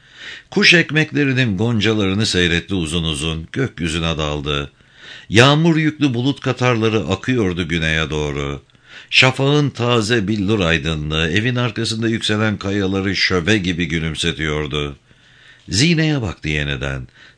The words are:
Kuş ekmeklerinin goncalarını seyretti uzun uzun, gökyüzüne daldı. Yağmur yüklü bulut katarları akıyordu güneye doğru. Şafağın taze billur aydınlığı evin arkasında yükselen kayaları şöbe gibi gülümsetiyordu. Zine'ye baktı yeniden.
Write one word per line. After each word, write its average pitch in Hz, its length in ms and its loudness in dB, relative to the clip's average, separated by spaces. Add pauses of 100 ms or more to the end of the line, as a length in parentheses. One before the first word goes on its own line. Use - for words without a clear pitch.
(500)
Kuş 190 240 4
ekmeklerinin 135 840 2
goncalarını 107 680 2
seyretti 87 480 0
uzun 82 300 -2
uzun, 80 480 -4
gökyüzüne 82 680 -4
daldı. 73 520 -4 (580)
Yağmur 151 480 6
yüklü 147 380 0
bulut 127 260 -2
katarları 113 600 0
akıyordu 92 680 0
güneye 80 420 0
doğru. 71 520 -4 (480)
Şafağın 139 600 4
taze 117 580 0
billur 104 320 0
aydınlığı 78 680 0
evin 113 260 0
arkasında 113 520 -2
yükselen 107 480 0
kayaları 98 600 -2
şöbe 92 420 2
gibi 87 280 -2
gülümsetiyordu. 76 1120 -4 (720)
Zine'ye 151 540 2
baktı 82 260 -6
yeniden. 69 600 -4 (280)